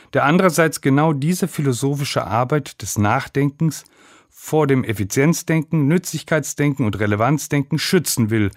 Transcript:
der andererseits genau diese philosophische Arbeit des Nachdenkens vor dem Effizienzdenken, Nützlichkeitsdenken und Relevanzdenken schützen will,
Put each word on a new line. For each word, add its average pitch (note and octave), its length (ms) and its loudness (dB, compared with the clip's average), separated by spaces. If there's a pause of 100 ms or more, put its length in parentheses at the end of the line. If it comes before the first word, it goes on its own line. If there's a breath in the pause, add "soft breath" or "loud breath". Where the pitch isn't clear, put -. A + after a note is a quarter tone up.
(140 soft breath)
der B2+ 100 2
andererseits D#3+ 560 2
genau D3 320 2
diese D#3+ 340 -2
philosophische C#3 800 -2
Arbeit B2+ 540 -2
des - 160 -8
Nachdenkens C#3 880 0 (540 soft breath)
vor D3+ 280 0
dem C3 180 2
Effizienzdenken, C#3+ 1040 0
Nützlichkeitsdenken D3 1000 -2
und G2+ 120 -2
Relevanzdenken C3+ 800 0
schützen B2+ 520 0
will, G#2+ 260 0